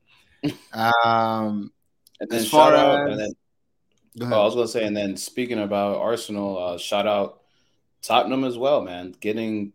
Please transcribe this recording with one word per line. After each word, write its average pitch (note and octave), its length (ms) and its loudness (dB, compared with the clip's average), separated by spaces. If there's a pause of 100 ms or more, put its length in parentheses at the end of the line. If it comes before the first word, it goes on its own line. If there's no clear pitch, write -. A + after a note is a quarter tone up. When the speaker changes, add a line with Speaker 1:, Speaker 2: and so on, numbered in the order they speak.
(440)
Speaker 1:
<laughs> D3 100 -4 (200)
Speaker 2:
Um, A2+ 1000 0 (480)
Speaker 1:
And G#2 100 -10
then A#2 100 -2
Speaker 2:
as A2 100 -4
far D#3 220 8
Speaker 1:
shout D3 80 8
out, C#3+ 280 2
Speaker 2:
as C#3+ 40 -4
Speaker 1:
and - 80 -6
then G#2+ 140 -6 (840)
Speaker 2:
Go A#2+ 60 -6
ahead. A#2+ 120 2
Speaker 1:
oh, G#2 40 6
I G2+ 40 6
was A2 80 2
gonna A#2+ 140 0
say, A2 180 -2
and G#2+ 100 -2
then G2+ 220 -4
speaking A#2+ 420 -6
about G2+ 380 0
Arsenal, G2+ 680 -4
uh, F2 140 -6
shout G2+ 300 -2
out G2+ 340 -2 (600)
Tottenham B2+ 400 0
as B2 140 -4
well, C3+ 240 2
man. F2+ 380 -12
Getting G#2+ 560 -4